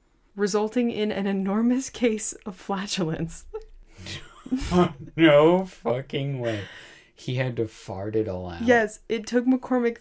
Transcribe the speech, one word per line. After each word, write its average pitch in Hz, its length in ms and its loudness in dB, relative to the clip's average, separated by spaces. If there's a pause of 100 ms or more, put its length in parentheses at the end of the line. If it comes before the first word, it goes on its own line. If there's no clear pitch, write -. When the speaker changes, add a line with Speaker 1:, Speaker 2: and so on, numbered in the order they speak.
(340)
Speaker 1:
resulting 214 560 0
in 214 220 -2
an 196 160 -2
enormous 214 640 0
<laughs> - 120 -12
case 220 300 0 (120)
of 190 120 -10
flatulence. 185 960 -6
Speaker 2:
<laughs> - 40 -12 (1600)
No 160 500 8
fucking 139 720 -4
way. 110 220 -2 (520)
He - 200 -8
had 127 220 -4
to 117 100 -2
fart 104 500 -8
it 110 120 0
all 90 200 -6
out. 85 140 -8
Speaker 1:
Yes, 233 460 2
it 220 180 -4
took 240 180 0
McCormick 247 560 0